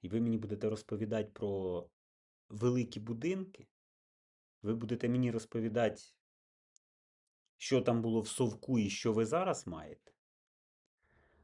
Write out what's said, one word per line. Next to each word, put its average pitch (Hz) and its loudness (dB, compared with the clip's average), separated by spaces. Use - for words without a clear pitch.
І 92 -8
ви 113 0
мені 117 2
будете 104 -2
розповідати 107 -2
про 95 -2
великі 120 0
будинки, 156 -4
ви 110 0
будете 113 -2
мені 123 4
розповідати, 113 0
що 131 2
там 117 4
було 113 2
в 107 -4
совку 123 0
і 101 2
що 110 0
ви 113 4
зараз 170 0
маєте. 151 -12